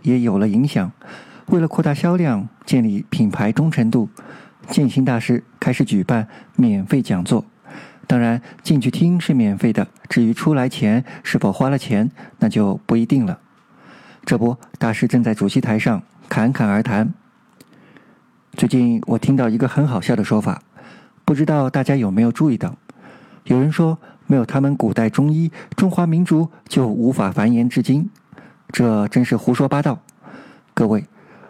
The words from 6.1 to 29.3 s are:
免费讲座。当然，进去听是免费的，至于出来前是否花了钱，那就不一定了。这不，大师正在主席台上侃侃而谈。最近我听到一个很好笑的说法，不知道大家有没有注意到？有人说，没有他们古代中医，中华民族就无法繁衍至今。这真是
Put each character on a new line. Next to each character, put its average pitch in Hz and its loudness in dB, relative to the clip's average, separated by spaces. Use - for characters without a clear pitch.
免 104 2
费 135 0
讲 95 -2
座。 107 0
当 123 2
然， 117 0
进 151 2
去 127 0
听 170 0
是 160 0
免 104 2
费 113 0
的， 101 0
至 120 2
于 113 2
出 156 0
来 131 0
前 113 0
是 - -2
否 101 0
花 131 0
了 139 0
钱， 110 -2
那 113 2
就 104 0
不 117 0
一 117 2
定 127 0
了。 87 -4
这 127 0
不， 120 0
大 113 -2
师 117 0
正 123 2
在 113 0
主 98 -2
席 - 0
台 107 0
上 107 0
侃 113 0
侃 113 0
而 101 2
谈。 110 -2
最 - 0
近 120 2
我 117 0
听 139 2
到 127 2
一 110 0
个 127 0
很 143 0
好 123 -2
笑 117 0
的 104 -2
说 107 0
法， 98 -4
不 151 2
知 147 0
道 143 0
大 135 -2
家 139 0
有 113 0
没 98 2
有 117 2
注 151 0
意 117 0
到？ 90 -6
有 127 2
人 143 2
说， 160 0
没 139 2
有 117 0
他 135 -2
们 139 2
古 107 0
代 113 0
中 143 0
医， 160 0
中 190 2
华 175 0
民 165 2
族 160 2
就 131 2
无 113 0
法 98 -2
繁 107 0
衍 120 2
至 123 0
今。 151 0
这 110 2
真 123 0
是 120 -2